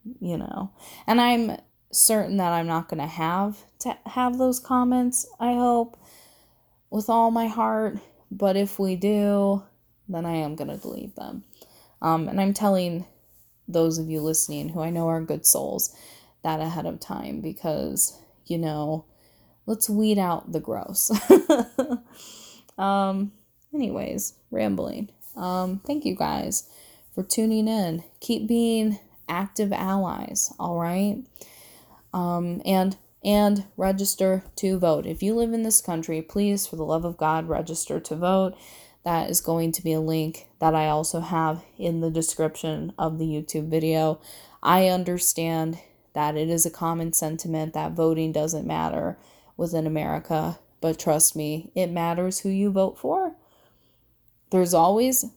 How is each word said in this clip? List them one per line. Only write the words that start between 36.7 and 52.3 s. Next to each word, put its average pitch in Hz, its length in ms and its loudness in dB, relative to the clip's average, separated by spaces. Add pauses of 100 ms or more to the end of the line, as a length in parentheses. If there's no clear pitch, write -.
the 160 80 -4
love 160 200 0
of 175 120 -4
God, 160 320 2
register 160 520 -4
to 156 160 -8
vote. 185 400 2 (480)
That 170 260 0
is 175 100 0
going 165 320 0
to - 120 -8
be 160 80 0
a 160 80 0
link 160 460 -2 (120)
that 160 160 4
I 156 140 2
also 156 320 0
have 165 420 -2 (160)
in 165 220 -2
the 165 100 0
description 160 880 -2
of 160 200 -2
the 160 60 -2
YouTube 156 440 -4
video. 160 520 2 (420)
I 185 260 6
understand 165 880 0 (340)
that 151 240 0
it 156 120 0
is 165 180 2
a 165 40 -4
common 165 420 -2
sentiment 160 640 -4
that 156 180 -4
voting 160 400 2
doesn't 156 340 -2
matter 160 500 -2 (400)
within 165 300 -2
America, 156 720 -2 (220)
but 160 180 0
trust 156 360 2
me, 151 400 -6
it 185 160 0
matters 175 500 -2